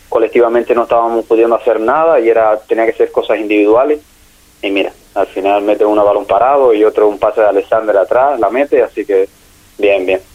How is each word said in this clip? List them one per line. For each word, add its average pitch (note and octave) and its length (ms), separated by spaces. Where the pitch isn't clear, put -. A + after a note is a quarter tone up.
colectivamente A#2 680
no A#2 100
estábamos A#2 420
pudiendo A2+ 320
hacer A2 240
nada D3+ 400
y A2+ 80
era, A2 320
tenía A2+ 240
que A2+ 80
ser - 180
cosas A2+ 280
individuales. A2 600
Y G2+ 100
mira, G2 220
al G2 120
final G2+ 360
mete G#2 200
uno G#2+ 160
a G#2 60
balón G2+ 200
parado B2 480
y G#2+ 120
otro G#2+ 240
un G2+ 100
pase A2 220
de G#2+ 60
Alexander G2+ 500
atrás, B2 420
la G2+ 100
mete, C3+ 320
así - 220
que G2 240
bien, G3+ 280
bien. F#3 160